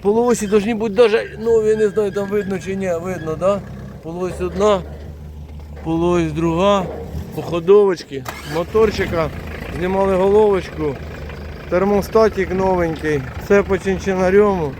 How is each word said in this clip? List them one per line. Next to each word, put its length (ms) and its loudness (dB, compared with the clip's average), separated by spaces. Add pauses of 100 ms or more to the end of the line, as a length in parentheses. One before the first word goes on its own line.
Полуосі 460 2
повинні 260 2
бути 200 -2
даже 460 4
нові, 360 4
не 120 2
знаю, 240 -2
там 160 -4
видно 300 -2
чи 180 -6
ні, 160 -2 (100)
видно, 380 -6
да? 200 2 (420)
Полуось 380 -6
одна, 400 2 (1040)
полуось 480 0
друга, 520 2 (500)
походовочки, 880 2 (300)
моторчика, 760 0 (500)
знімали 380 2
головочку, 800 2 (760)
термостатик 840 2
новенький, 680 0 (240)
все 180 4
по 160 0
чинчинарьому. 1000 2